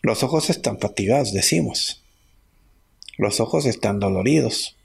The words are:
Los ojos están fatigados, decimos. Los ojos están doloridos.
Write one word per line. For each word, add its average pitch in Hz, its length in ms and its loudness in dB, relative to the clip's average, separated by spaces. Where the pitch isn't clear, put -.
Los 117 220 2
ojos 156 260 0
están 120 300 -2
fatigados, 107 520 0
decimos. - 720 -2
Los 104 220 0
ojos 143 260 0
están 104 360 0
doloridos. 104 840 0